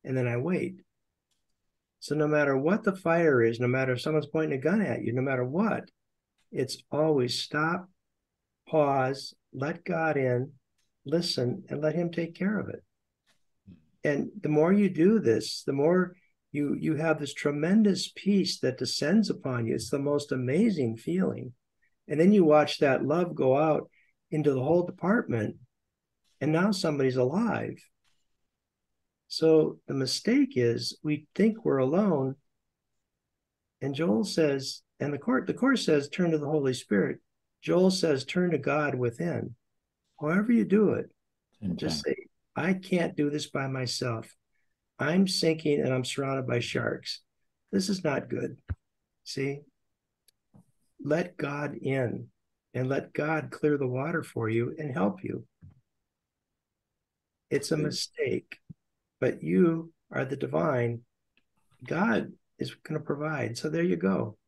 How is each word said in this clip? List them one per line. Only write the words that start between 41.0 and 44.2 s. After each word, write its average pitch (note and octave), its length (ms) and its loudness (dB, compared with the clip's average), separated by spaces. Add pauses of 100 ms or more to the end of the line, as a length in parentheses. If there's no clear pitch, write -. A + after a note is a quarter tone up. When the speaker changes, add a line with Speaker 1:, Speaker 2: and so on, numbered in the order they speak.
Speaker 2:
Okay. F2+ 100 -2
Speaker 1:
just D#2 300 -4
say, C#2 100 0 (400)
"I F3 200 0
can't E3+ 420 -2
do D3 120 0
this D3 200 -6
by C3+ 180 -6
myself. B2+ 720 -6 (640)